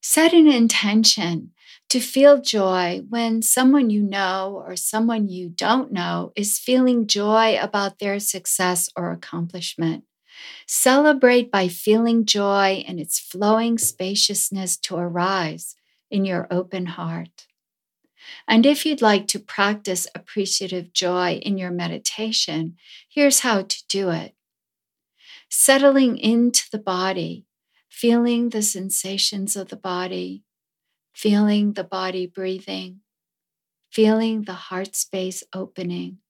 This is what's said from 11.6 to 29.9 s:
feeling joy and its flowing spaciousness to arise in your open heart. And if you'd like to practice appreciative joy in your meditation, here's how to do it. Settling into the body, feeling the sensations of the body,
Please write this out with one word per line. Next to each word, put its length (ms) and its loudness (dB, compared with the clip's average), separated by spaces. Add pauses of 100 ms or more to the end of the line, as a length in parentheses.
feeling 560 2
joy 640 2
and 100 -10
its 200 -6
flowing 580 0
spaciousness 1000 -4
to 180 -8
arise 800 -4 (340)
in 140 0
your 260 -4
open 360 -4
heart. 600 -10 (1000)
And 160 6
if 220 4
you'd 160 -2
like 260 2
to 100 -4
practice 760 -4
appreciative 800 -6
joy 480 0
in 160 -2
your 120 -6
meditation, 1080 -4 (300)
here's 340 4
how 200 0
to 260 -8
do 220 -2
it. 260 -4 (1200)
Settling 600 4
into 540 2
the 80 -6
body, 640 -4 (440)
feeling 600 2
the 140 -4
sensations 920 -4
of 140 -8
the 80 -14
body, 680 -6 (680)